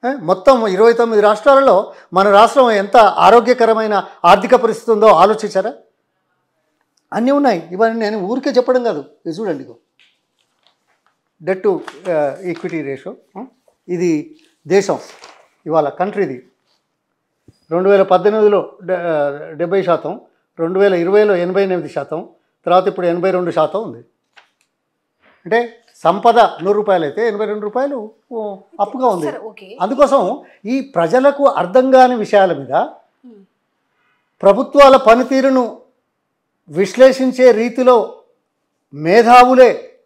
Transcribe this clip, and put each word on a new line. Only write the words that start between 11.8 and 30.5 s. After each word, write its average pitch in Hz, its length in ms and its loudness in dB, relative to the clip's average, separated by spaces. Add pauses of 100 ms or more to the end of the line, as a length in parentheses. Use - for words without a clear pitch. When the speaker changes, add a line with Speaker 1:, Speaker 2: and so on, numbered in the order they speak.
Speaker 1:
ఆ, 147 300 -4
ఈక్విటీ 170 420 -10
రేషియో. 139 340 -12 (220)
ఆ? 240 60 -16 (440)
ఇది 170 480 -4 (300)
దేశం 190 320 0 (680)
ఇవాళ 151 220 0
కంట్రీది. 175 580 -6 (1200)
రెండు 180 180 -2
వేల 196 140 4
పద్దెనిమిదిలో 202 720 0 (100)
డె-, 180 140 -6
ఆ, 156 560 -6
డెబ్బై 175 300 -4
శాతం, 170 380 -4 (380)
రెండు 175 220 -4
వేల 202 140 2
ఇరవైలో 196 420 0
ఎనభై 180 260 -2
ఎనిమిది 180 260 -4
శాతం, 151 400 -10 (380)
తర్వాత 185 200 2
ఇప్పుడు 185 200 -6
ఎనభై 175 240 -2
రెండు 180 200 -4
శాతం 160 320 -4
ఉంది. 127 160 -14 (1500)
అంటే 226 320 -4 (200)
సంపద 202 420 0
నూరు 196 380 0
రూపాయలు 190 280 0
అయితే 202 240 -4
ఎనభై 214 180 -6
రెండు 208 140 -8
రూపాయలు, 226 500 -8 (220)
ఓ, 208 240 -10 (240)
అప్పుగా 254 260 -4
ఉంది. 180 200 -2
Speaker 2:
సరే, - 120 -8
ఓకే. - 420 -20
Speaker 1:
అందుకోసం 240 640 0 (220)